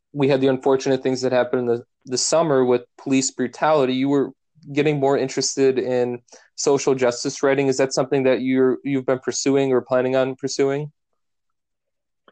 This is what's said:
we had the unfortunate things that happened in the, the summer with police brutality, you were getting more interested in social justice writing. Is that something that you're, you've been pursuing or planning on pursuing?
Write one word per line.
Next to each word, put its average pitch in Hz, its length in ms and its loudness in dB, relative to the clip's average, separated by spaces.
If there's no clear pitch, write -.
we 143 160 0
had 135 120 2
the 135 80 2
unfortunate 131 540 0
things 131 200 -2
that 127 100 0
happened 127 280 0
in 123 60 -4
the, 120 180 -2
the 127 120 -4
summer 151 460 2
with 123 180 2
police 135 340 0
brutality, 131 640 0
you 135 140 -2
were 139 240 0
getting 147 260 0
more 135 180 2
interested 135 600 0
in 123 420 -2
social 139 380 0
justice 127 480 -2
writing. 135 260 2
Is 131 80 0
that 135 160 0
something 139 320 -2
that 127 160 2
you're, 131 420 2
you've 135 240 -2
been 127 140 -2
pursuing 135 500 0
or 127 120 2
planning 127 340 0
on 131 180 0
pursuing? 139 560 -4